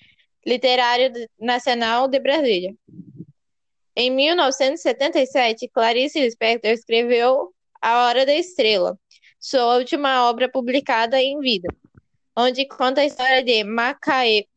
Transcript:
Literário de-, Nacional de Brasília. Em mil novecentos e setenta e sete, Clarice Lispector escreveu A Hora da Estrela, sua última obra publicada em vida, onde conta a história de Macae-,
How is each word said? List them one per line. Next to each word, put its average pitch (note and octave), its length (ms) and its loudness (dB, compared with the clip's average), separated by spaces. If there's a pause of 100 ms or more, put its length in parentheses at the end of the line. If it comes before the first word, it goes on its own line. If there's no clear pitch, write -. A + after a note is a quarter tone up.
(460)
Literário B3 680 0
de-, A#3 180 -12 (100)
Nacional A#3+ 680 0
de C4 120 0
Brasília. A#3 560 0 (1200)
Em B3 160 0
mil C#4+ 240 2
novecentos C#4 460 0
e - 20 -20
setenta C#4 360 0
e C4+ 60 2
sete, B3 420 -2
Clarice A#3+ 520 0
Lispector A3+ 520 0
escreveu A#3+ 840 0 (280)
A A#3+ 240 2
Hora A#3+ 200 2
da C#4 80 2
Estrela, G#3+ 640 0 (420)
sua A#3+ 380 2
última C4 520 0
obra A#3+ 180 -2
publicada B3+ 720 -2
em C#4 200 -2
vida, A3 280 -2 (680)
onde B3+ 320 0
conta C4+ 340 -2
a C#4+ 40 2
história C4 380 0
de A3+ 200 0
Macae-, A#3 920 -2